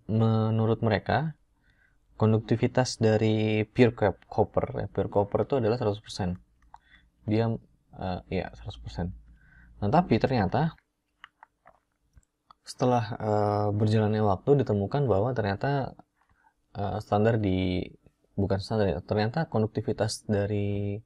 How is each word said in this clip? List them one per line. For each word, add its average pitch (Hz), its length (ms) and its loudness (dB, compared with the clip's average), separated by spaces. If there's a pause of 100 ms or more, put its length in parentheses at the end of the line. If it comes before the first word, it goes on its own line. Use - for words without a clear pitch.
menurut 110 800 2
mereka 110 480 0 (880)
konduktivitas 110 800 2
dari 110 640 2
pure 117 320 4
cap-, - 320 -2
copper, 113 560 -2
ya, - 80 -8
pure - 160 -2
copper 101 400 0
itu 139 80 0
adalah 117 240 0
seratus 107 240 -2
persen. 92 320 -6 (880)
Dia, 110 240 0 (480)
eh, 92 320 -6
ya, - 240 -4
seratus - 240 -16
persen. - 320 -8 (720)
Nah, 104 80 -2
tapi 139 320 2
ternyata 123 560 0 (1900)
setelah, 120 560 0
eh, 104 460 0 (100)
berjalannya 107 480 2
waktu 123 400 2
ditemukan 104 400 0
bahwa 113 320 0
ternyata, 117 560 -4 (800)
eh, 98 240 -6
standar 107 400 0
di, 92 480 0 (480)
bukan 98 240 0
standar, 101 320 0
ya, 78 160 -2
ternyata 110 400 0
konduktivitas 110 800 -2
dari, 101 800 -2